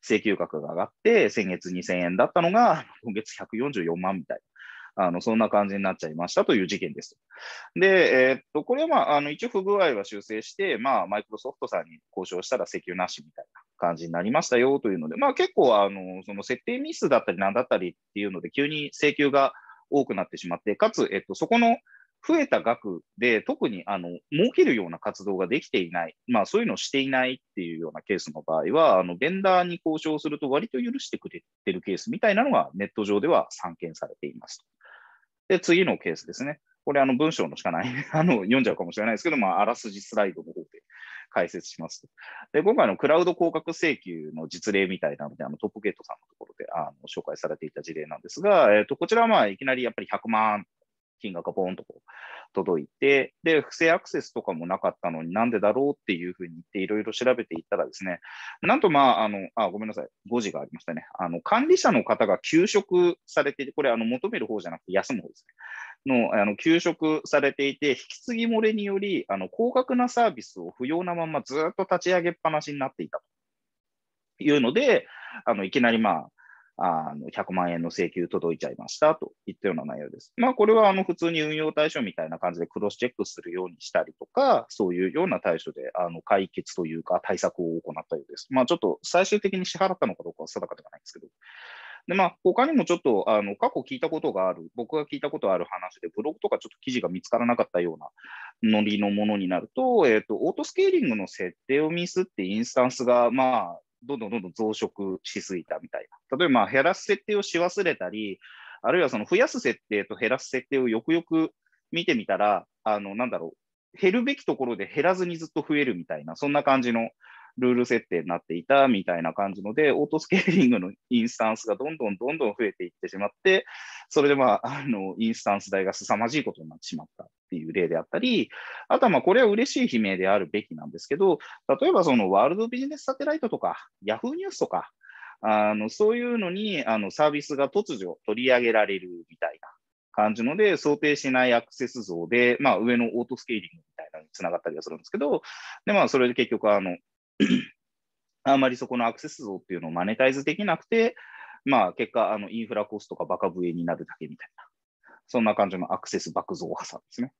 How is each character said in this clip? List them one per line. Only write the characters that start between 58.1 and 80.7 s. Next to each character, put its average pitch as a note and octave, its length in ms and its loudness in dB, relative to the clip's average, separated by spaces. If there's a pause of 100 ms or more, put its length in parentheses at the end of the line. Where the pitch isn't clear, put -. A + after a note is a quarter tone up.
な G#3+ 140 2
ん D#4+ 40 -2
と、 G3 100 4
ま C3+ 300 6
あ、 A2 40 2
あ A2 40 0
の、 G2 260 -6
あ、 G#2+ 140 0
ご F#2 100 -6
め G#2+ 60 -8
ん A2 40 -8
な G#2 60 -10
さ E2 80 -8
い、 A#1+ 60 -10 (200)
誤 A#2 120 0
字 G2+ 100 -4
が D#2 100 -8
あ C#2+ 40 -8
り - 80 -18
ま D#2+ 80 -16
し - 40 -20
た E2+ 100 -8
ね。 D#2 100 -10 (140)
あ F2+ 100 -2
の、 E2+ 120 -6
管 C4 280 2
理 F#4 80 8
者 C4+ 160 4
の B2 120 2
方 - 220 2
が F#2+ 120 2
休 E3+ 280 4
職 F3+ 600 2
さ - 160 0
れ C#3 100 0
て C#3 120 -8
い - 20 -10
て、 C#3 60 -14
こ D3+ 100 -4
れ、 C3+ 80 4
あ A#2 60 2
の、 A2+ 80 -2
求 A#2+ 260 -2
め G3+ 80 -4
る A#2 80 -4
方 G#2+ 140 -4
じ E2+ 80 -10
ゃ - 20 -8
な E2 80 -12
く - 80 -20
て F2+ 60 -10
休 - 220 0
む G3+ 80 -4
方 - 60 -16
で - 60 -20
す - 120 -20
ね。 - 80 -20 (520)
の、 A#2+ 280 2
あ G#2 100 4
の、 G#2 120 0
休 E3 240 4
職 D#3 460 0
さ D3 140 2
れ C3+ 120 2
て C#3 160 0
い C#3 100 -6
て、 D3 120 0
引 - 60 2
き - 240 -16
継 B3 140 -6
ぎ A3+ 120 -2
漏 A3+ 140 2
れ A3 120 4
に G#3 120 -2
よ G3 140 -2
り、 G3 300 -2
あ - 80 -2
の、 F#2 120 -6
高 A#3+ 240 -2
額 B3+ 240 0
な B3 120 2
サ A#3 200 2
ー - 20 2
ビ B2+ 120 -12
ス - 180 -16
を E2+ 100 -10
不 B2+ 160 -8
要 E3 180 -2
な F3 100 -4
ま E3+ 120 -4
ま D3+ 160 -4
ず C3 120 -12
っ D#3 220 -2
と G3 60 -2
立 F3+ 280 0
ち - 20 4
上 F3+ 100 2
げ F3 80 0
っ E3+ 120 -6
ぱ E3 80 0
な D3+ 100 0
し D3 120 -10
に C#3+ 60 -8
な C3+ 80 -2
っ - 100 -8
て - 60 -8
い - 80 -8
た D3+ 100 -10 (1200)
と - 60 -10
い D3 120 6
う C#3 40 4
の B2 120 2
で、 A3+ 340 4 (380)
あ A2+ 100 2
の、 G2 100 -4
い F#2+ 60 -4
き C#3 100 0
な A#2+ 100 6
り、 A2+ 80 2
ま A2 120 4
あ、 D#2+ 180 -2 (520)
あ D#2+ 360 -2
の、 C#2 160 -12
百 F#2+ 200 -6
万 F2+ 200 0
円 E2 100 -4
の E2 80 -4
請 F2 180 -2
求 E2+ 200 -4
届 E2+ 260 -2
い D2+ 40 -14
ち - 60 -10
ゃ C#2 60 -6
い A#1+ 60 -12
ま - 100 -16
し - 140 -8
た D#3 160 4
と - 160 -12 (140)
い G2 60 -12
っ - 80 -12
た - 60 -4
よ F2+ 80 0
う - 20 -4
な D2+ 80 -8
内 C2+ 140 -10
容 D2 120 -12
で - 100 -18
す。 - 160 -20
ま B3 140 2
あ、 B3+ 40 -2
こ G#3+ 120 4
れ A3 60 6